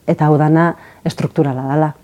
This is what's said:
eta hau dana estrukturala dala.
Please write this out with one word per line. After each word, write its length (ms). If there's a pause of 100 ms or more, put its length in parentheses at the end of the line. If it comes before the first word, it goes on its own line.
eta 220
hau 100
dana 300 (360)
estrukturala 640
dala. 220 (140)